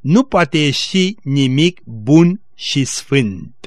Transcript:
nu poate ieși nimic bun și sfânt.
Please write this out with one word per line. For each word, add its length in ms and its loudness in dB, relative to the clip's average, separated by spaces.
nu 220 2
poate 360 0
ieși 640 -2
nimic 640 0
bun 560 2
și 300 -4
sfânt. 680 -4